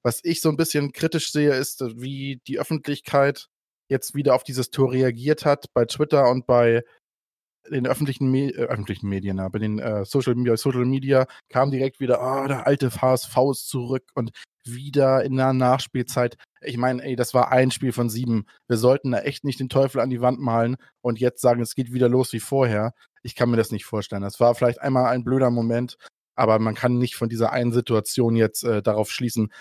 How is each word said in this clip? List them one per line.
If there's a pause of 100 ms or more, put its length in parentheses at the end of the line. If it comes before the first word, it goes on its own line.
Was
ich
so
ein
bisschen
kritisch
sehe,
ist, (200)
wie
die
Öffentlichkeit (400)
jetzt
wieder
auf
dieses
Tor
reagiert
hat
bei
Twitter
und
bei (840)
den
öffentlichen
Me-,
äh,
öffentlichen
Medien,
ja,
bei
den,
äh,
Social
Media,
Social
Media (220)
kam
direkt
wieder,
„Ah,
der
alte
V
S
V
ist
zurück“
und (340)
wieder
in
der
Nachspielzeit. (240)
Ich
meine,
ey,
das
war
ein
Spiel
von
sieben. (220)
Wir
sollten
da
echt
nicht
den
Teufel
an
die
Wand
malen (260)
und
jetzt
sagen,
es
geht
wieder
los
wie
vorher. (280)
Ich
kann
mir
das
nicht
vorstellen.
Das
war
vielleicht
einmal
ein
blöder
Moment, (380)
aber
man
kann
nicht
von
dieser
einen
Situation
jetzt,
äh,
darauf
schließen,